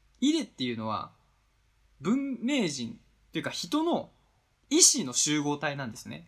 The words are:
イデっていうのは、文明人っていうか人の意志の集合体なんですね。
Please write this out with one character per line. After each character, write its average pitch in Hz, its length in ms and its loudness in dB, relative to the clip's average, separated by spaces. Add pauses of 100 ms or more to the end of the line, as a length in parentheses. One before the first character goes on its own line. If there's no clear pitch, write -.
(220)
イ 285 120 4
デ 320 80 2
っ 226 40 -4
て - 180 -8
い 123 100 -2
う 113 40 -4
の 110 100 -4
は、 107 240 -4 (920)
文 262 400 0
明 247 260 2
人 123 320 -6 (300)
っ - 20 -20
て 165 80 -4
い - 20 -4
う 160 40 -10
か - 40 -2
人 - 340 -2
の 320 260 0 (600)
意 311 120 6
志 254 240 6
の 123 80 -6
集 151 280 2
合 147 160 0
体 143 200 -4
な 139 80 -6
ん 113 60 -8
で - 60 -14
す - 100 -16
ね。 135 200 -14